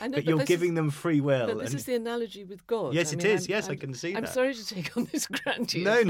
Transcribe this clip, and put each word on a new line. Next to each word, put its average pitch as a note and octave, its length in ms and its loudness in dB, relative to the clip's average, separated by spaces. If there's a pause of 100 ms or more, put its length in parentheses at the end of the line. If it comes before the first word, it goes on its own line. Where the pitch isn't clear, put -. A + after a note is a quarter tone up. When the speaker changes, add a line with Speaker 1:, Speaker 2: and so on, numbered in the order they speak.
Speaker 1:
I A3+ 60 -4
know, C4 100 -4
Speaker 2:
but C#3+ 80 -2
Speaker 1:
but - 0 -
Speaker 2:
you're D#3+ 140 4
Speaker 1:
this C#4 80 0
Speaker 2:
giving F3 240 4
Speaker 1:
is, E3 40 -2
Speaker 2:
them D#3 140 2
free D3+ 320 2
will. C3+ 240 4
Speaker 1:
but A2 140 -2
this - 100 -4
Speaker 2:
and C#3 100 -2
Speaker 1:
is - 60 -8
the B3+ 80 -2
analogy A#3 520 -4
with G3 200 -16
God. F3+ 300 0
Speaker 2:
Yes, D#3+ 160 2
Speaker 1:
I - 20 -4
Speaker 2:
it - 100 -4
Speaker 1:
mean, F#3 40 4
Speaker 2:
is. G#3 180 4
Speaker 1:
I'm, - 60 -6
Speaker 2:
Yes, G3+ 180 0
I D3 40 -4
Speaker 1:
I'm, C#3 40 -4
Speaker 2:
can C3+ 160 -8
see E3+ 220 -6
Speaker 1:
I'm A3+ 80 -2
Speaker 2:
that. - 100 -6
Speaker 1:
sorry B3+ 220 2
to A3 120 -12
take F#3 300 -6
on A#3+ 140 0
this - 160 -2
<laughs> - 160 -6
grandiose, A#3 420 -2
Speaker 2:
No, A3+ 240 4